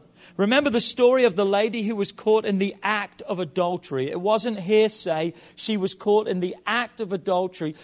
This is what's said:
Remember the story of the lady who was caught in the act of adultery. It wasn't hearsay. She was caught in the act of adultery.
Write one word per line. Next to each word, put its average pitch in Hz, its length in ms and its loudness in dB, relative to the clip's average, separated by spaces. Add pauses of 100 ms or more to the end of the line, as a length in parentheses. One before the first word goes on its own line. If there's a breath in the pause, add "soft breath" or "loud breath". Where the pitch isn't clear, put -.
(360 loud breath)
Remember 262 340 2
the 220 100 2
story 254 440 4
of 202 100 2
the 202 100 2
lady 208 380 0
who 214 140 -2
was 202 160 -4
caught 220 320 0
in 196 140 0
the 196 220 -2
act 202 420 -4
of 185 180 -6
adultery. 170 680 -2
It 175 120 -6
wasn't 214 400 0
hearsay. 180 760 0 (220 loud breath)
She 220 200 -2
was 190 180 -2
caught 208 340 2
in 185 100 0
the 180 160 -2 (100)
act 226 360 -2
of 196 120 -6
adultery. 180 720 -2